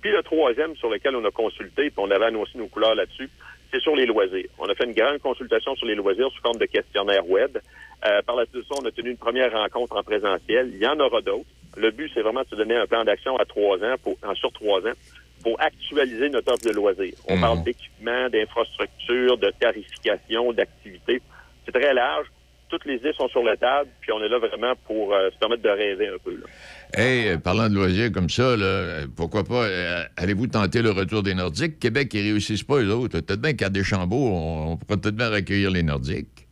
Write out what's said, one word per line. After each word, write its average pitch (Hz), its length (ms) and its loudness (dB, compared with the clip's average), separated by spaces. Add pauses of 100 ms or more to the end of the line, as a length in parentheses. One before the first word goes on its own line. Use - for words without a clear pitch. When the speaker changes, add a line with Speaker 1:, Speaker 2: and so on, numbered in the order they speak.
Speaker 1:
Puis 208 100 -2
le 196 100 4
troisième 151 540 0
sur 113 160 -2
lequel 131 240 -2
on 117 100 -2
a 101 60 2
consulté, 107 580 -2
puis - 80 -20
on 101 140 0
avait 98 140 4
annoncé 110 300 -2
nos 113 120 -8
couleurs 110 260 2
là-dessus, 107 360 -4 (420)
c'est 131 100 -2
sur 151 140 2
les 135 100 4
loisirs. 95 400 0 (140)
On - 80 -6
a 101 80 0
fait - 100 -2
une 120 80 -6
grande 120 240 2
consultation 127 580 -2
sur 131 120 -6
les 107 80 0
loisirs 101 360 2
sous - 100 -20
forme 117 180 0
de 104 60 2
questionnaire 98 640 0
web. 110 300 2 (480)
Euh, 104 160 4
par 123 140 -2
la 120 80 2
suite 120 140 -8
de 123 40 -8
ça, 139 180 -8
on 131 60 -6
a 113 60 -2
tenu 120 180 -8
une 123 80 -6
première 120 340 0
rencontre 113 440 -2
en 101 80 -2
présentiel. 107 720 0
Il 95 40 -16
y 104 60 2
en 147 140 0
aura 123 220 2
d'autres. 98 260 -4 (300)
Le 107 120 4
but, 135 240 -8
c'est 117 80 -2
vraiment 113 220 0
de - 60 -6
se 107 60 -10
donner 107 200 0
un 113 100 2
plan 117 180 0
d'action 107 340 0
à 104 80 2
trois 101 320 2
ans, 110 260 -2
pour, 98 200 -4
en, 98 120 -4
sur 123 160 -4
trois 101 300 0
ans, 110 120 -4 (480)
pour 113 180 -2
actualiser 139 720 -2
notre 127 240 0
offre 117 120 -2
de 113 60 2
loisirs. 98 440 0 (120)
On 92 80 0
Speaker 2:
Mhm. 90 60 2
Speaker 1:
parle 113 220 2
d'équipement, 120 680 -4
d'infrastructure, 117 1080 0
de 123 200 2
tarification, 110 920 -2
d'activités. 107 680 -4 (440)
C'est - 60 -14
très 135 240 4
large. 143 320 0 (420)
Toutes 165 160 -6
les 143 100 -4
idées 131 180 -2
sont 131 140 -2
sur 123 160 0
la 110 120 4
table, 135 320 2 (140)
puis - 100 -6
on 107 120 -2
est 107 60 0
là 120 100 2
vraiment 110 340 -2 (140)
pour, 107 260 0
euh, 95 160 4
se - 80 -20
permettre 113 240 0
de 107 80 2
rêver 101 380 0
un 95 160 -8
peu, 90 80 -8
là. - 160 -12 (480)
Speaker 2:
Hey, 120 320 2
euh, 87 100 2
parlant 101 320 2
de 104 60 4
loisirs 98 360 4
comme 90 200 0
ça, 123 260 4
là, 101 80 0
euh, 90 400 -2 (100)
pourquoi 85 280 -2
pas, 120 220 0
euh, 87 380 -2 (140)
allez-vous 101 300 0
tenter 107 340 2
le 113 80 4
retour 98 320 0
des 95 140 0
Nordiques ? 92 440 -2
Québec, 120 360 0
ils 104 160 0
réussissent 104 320 -2
pas, 139 180 2
eux 98 100 2
autres. 113 280 0
Peut-être 98 220 -4
bien 156 120 0
qu'à 101 160 0
Deschambault, 95 460 0 (120)
on, 80 440 -2
on 82 60 -4
pourrait - 220 -2
peut-être 107 160 -2
bien 120 140 -2
recueillir 101 400 0
les 90 140 2
Nordiques. 71 440 -2 (240)